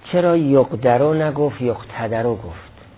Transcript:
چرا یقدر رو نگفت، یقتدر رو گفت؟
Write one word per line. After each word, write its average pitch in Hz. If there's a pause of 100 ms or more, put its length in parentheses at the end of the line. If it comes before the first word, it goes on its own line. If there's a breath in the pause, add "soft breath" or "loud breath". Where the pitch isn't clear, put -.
(100)
چرا 175
یقدر 127
رو 147
نگفت، 147
یقتدر 117
رو 117
گفت؟ 87 (260)